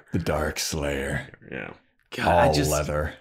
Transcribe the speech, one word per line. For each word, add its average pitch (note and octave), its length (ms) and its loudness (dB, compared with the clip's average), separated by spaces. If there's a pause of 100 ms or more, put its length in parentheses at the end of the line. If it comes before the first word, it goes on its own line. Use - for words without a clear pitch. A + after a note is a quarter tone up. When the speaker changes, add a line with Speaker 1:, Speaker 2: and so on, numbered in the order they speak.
(120)
Speaker 1:
The G2 80 0
Dark D2+ 400 -2
Slayer. C#2+ 680 -4 (200)
Speaker 2:
Yeah. A#1+ 220 -10 (400)
God, - 160 -2
Speaker 1:
All E2 220 6
Speaker 2:
I - 40 4
just, D2 160 2
Speaker 1:
leather. D2 520 0